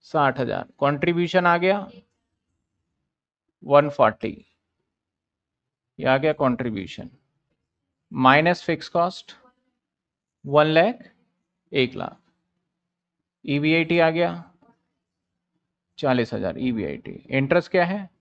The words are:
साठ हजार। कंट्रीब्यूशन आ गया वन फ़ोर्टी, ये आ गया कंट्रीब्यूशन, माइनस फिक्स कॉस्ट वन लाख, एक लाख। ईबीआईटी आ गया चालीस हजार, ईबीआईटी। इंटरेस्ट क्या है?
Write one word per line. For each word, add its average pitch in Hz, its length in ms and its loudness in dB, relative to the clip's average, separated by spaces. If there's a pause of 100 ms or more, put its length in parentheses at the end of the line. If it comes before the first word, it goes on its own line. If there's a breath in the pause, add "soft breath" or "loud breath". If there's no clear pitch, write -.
साठ 139 340 0
हजार। 120 240 -4 (160)
कंट्रीब्यूशन 170 640 0
आ 175 120 6
गया 190 220 0 (1800)
वन 143 260 6
फ़ोर्टी, 110 560 -2 (1500)
ये - 60 -6
आ 131 120 2
गया 151 160 0
कंट्रीब्यूशन, 120 760 -4 (1000)
माइनस 147 520 2
फिक्स 160 260 -6
कॉस्ट - 460 -6 (1120)
वन 147 200 4
लाख, 170 380 2 (680)
एक 127 240 -2
लाख। - 220 -10 (1300)
ईबीआईटी 160 540 0
आ 165 100 4
गया 170 200 -2 (1700)
चालीस 127 340 0
हजार, 95 240 -6
ईबीआईटी। 110 540 -6 (180)
इंटरेस्ट 139 420 0
क्या 175 140 2
है? 196 240 -8 (120)